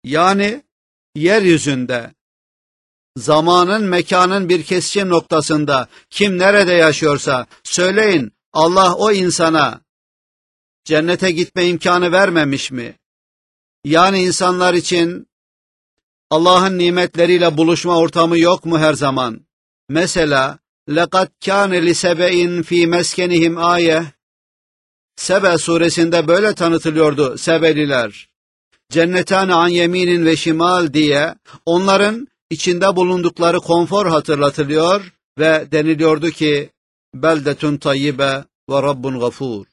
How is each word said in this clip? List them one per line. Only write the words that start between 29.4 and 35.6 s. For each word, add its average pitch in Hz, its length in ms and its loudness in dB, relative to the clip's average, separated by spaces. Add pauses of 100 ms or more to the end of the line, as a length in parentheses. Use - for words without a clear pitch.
an 170 140 4
yeminin 175 580 0
ve 160 100 2
şimal" 170 560 0
diye 151 420 0 (320)
onların 196 600 0 (220)
içinde 180 460 -2
bulundukları 175 640 0
konfor 170 480 0
hatırlatılıyor 156 1080 -2 (260)
ve 156 340 0